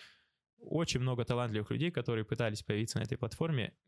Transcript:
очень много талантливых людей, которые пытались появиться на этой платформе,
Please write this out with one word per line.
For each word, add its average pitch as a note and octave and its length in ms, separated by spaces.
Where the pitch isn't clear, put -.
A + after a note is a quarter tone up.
очень D#3 420
много B2 240
талантливых A2+ 480
людей, C#3+ 200
которые A#2+ 320
пытались G#2+ 380
появиться A2 360
на A2+ 60
этой - 140
платформе, C#3+ 560